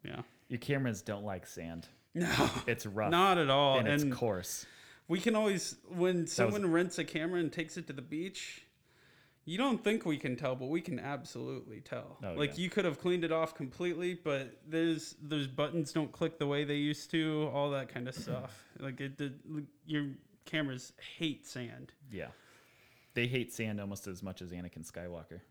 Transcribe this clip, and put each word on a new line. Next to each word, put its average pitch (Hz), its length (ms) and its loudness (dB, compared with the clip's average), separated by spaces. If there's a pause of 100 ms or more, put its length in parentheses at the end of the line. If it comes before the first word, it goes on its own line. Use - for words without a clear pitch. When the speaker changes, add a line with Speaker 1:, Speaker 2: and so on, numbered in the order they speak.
Speaker 1:
Yeah. - 180 -8 (260)
Speaker 2:
Your 123 120 -4
cameras 131 420 0
don't 101 240 -4
like 92 200 -4
sand. 82 420 -10 (260)
Speaker 1:
No. 151 360 4 (160)
Speaker 2:
It's 117 200 0
rough 104 260 0
Speaker 1:
Not 185 260 8
at 147 120 4
all. 135 300 8
Speaker 2:
and 113 80 4
it's 147 160 4
Speaker 1:
And 139 100 2
Speaker 2:
coarse. 104 520 0 (420)
Speaker 1:
we 170 120 2
can 226 160 4
always, 202 420 2 (120)
when 180 260 4
Speaker 2:
That 175 80 2
was 160 100 -4
Speaker 1:
someone 202 380 4
rents 180 260 4
a 170 60 0
camera 170 360 0
and 160 140 2
takes 160 240 -4
it 165 100 -8
to 143 60 -8
the 135 80 -8
beach, 165 600 -8 (840)
you 170 120 -4
don't 254 260 4
think 220 220 2
we 156 120 2
can 127 180 -2
tell, 131 200 0
but 127 120 -6
we 165 140 0
can 165 180 -4
absolutely 127 840 -8
tell. - 420 -10
Speaker 2:
Oh, 95 100 -2
Speaker 1:
Like, 147 240 0
Speaker 2:
yeah. 170 60 0
Speaker 1:
you 180 60 0
could 196 160 0
have 151 140 0
cleaned 180 240 2
it 165 80 0
off 160 240 2
completely, 175 600 -2
but 139 520 -4
there's, 160 540 2
those 147 260 0
buttons 147 460 0
don't 151 180 2
click 160 280 -2
the 147 80 2
way 143 160 4
they 147 140 0
used 147 340 0
to, 156 420 2
all 143 180 2
that 135 180 -2
kind 123 180 -4
of 127 80 -6
stuff. - 540 -6
Speaker 2:
<clears throat> - 100 -20
Speaker 1:
Like, 131 220 -6
it 139 160 -6
did, 143 220 -4 (480)
your 147 180 0 (400)
cameras 139 480 -2 (240)
hate 156 300 -2
sand. 123 460 -10 (180)
Speaker 2:
Yeah. 85 160 -6 (880)
They 120 120 4
hate 123 260 0
sand 107 280 -2
almost 101 260 -6
as 90 140 -8
much 92 220 -8
as 87 80 -10
Anakin 87 340 -10
Skywalker. 85 640 -10